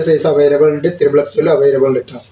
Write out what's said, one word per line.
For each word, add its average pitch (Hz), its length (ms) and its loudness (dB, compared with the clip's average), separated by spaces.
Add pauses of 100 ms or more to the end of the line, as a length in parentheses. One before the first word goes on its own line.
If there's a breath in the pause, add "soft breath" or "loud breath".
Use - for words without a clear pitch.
സൈസ് 156 240 0
അവൈലബിൾ 147 440 2
ഉണ്ട്, 147 140 -2 (100)
ത്രിബിൾ 143 240 0
എക്സ് - 180 -8
എൽ 160 140 0
അവൈലബിൾ 139 360 2
ഉണ്ട് 127 100 -2 (100)
ട്ടോ. 127 80 -16 (140)